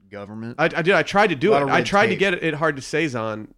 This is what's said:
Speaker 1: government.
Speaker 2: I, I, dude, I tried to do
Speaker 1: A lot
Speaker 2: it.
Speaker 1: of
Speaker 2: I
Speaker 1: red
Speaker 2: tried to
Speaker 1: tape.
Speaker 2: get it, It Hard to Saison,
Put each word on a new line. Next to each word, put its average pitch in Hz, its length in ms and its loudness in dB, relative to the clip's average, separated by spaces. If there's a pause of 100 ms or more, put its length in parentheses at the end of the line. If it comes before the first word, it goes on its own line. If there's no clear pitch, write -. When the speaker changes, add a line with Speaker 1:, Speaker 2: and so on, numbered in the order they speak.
Speaker 1:
government. 104 500 -12
Speaker 2:
I, 151 80 2
I, 165 160 -2
dude, 185 120 4
I 160 80 4
tried 202 260 2
to 170 80 -2
do 156 140 2
Speaker 1:
A - 20 4
lot 143 100 4
Speaker 2:
it. - 20 2
Speaker 1:
of 135 60 -2
Speaker 2:
I 165 80 4
Speaker 1:
red 226 80 0
Speaker 2:
tried 208 200 4
to 196 60 -2
Speaker 1:
tape. 180 80 -2
Speaker 2:
get 190 140 2
it, - 100 -4
It 156 100 -2
Hard 151 220 -2
to 131 60 -10
Saison, 117 760 -4